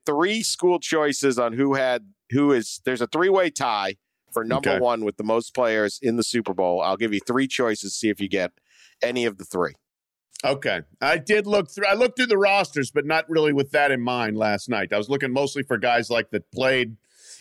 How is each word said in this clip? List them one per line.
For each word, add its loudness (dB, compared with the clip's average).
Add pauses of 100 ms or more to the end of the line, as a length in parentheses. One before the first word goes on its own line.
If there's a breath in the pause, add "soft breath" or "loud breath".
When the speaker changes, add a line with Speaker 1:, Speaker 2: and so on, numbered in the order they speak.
Speaker 1:
three 0
school 0
choices 0
on 0
who 2
had, 0 (240)
who 4
is, 0
there's -2
a -2
three-way 2
tie -2 (340)
for -2
number -2
Speaker 2:
Okay. 0
Speaker 1:
one 0
with -4
the -6
most 0
players 0
in 0
the 2
Super -2
Bowl. 2
I'll 0
give -2
you 0
three 0
choices, -2
see 0
if -2
you -6
get -2 (500 soft breath)
any 0
of -2
the -16
three. -2 (720)
Speaker 2:
Okay. -2 (200)
I 2
did 0
look 0
through, -6
I 4
looked 0
through 0
the 0
rosters, 2
but 0
not 0
really 2
with 0
that 4
in -2
mind -2
last 0
night. -2
I 2
was -2
looking -2
mostly -2
for -2
guys, 2
like, -2
that -4
played, 0 (460 loud breath)